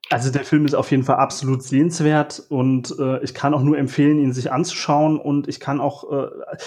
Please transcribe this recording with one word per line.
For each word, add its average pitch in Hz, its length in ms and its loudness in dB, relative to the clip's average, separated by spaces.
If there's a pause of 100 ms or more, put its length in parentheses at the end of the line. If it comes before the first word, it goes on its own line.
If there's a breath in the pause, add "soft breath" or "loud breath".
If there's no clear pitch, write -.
Also 127 220 0
der 135 140 -2
Film 151 200 4
ist 143 80 2
auf 135 180 0
jeden 135 120 4
Fall 131 140 2
absolut 135 440 0
sehenswert 151 840 2
und, 131 500 0
äh, 131 260 -2
ich 127 100 -8
kann 143 200 0
auch 139 80 2
nur 147 160 2
empfehlen, 143 420 2
ihn 135 120 2
sich 127 200 -4
anzuschauen 151 680 0
und 143 300 -2
ich 147 100 -10
kann 139 220 -4
auch, - 280 -6
äh, 139 200 -4 (380 loud breath)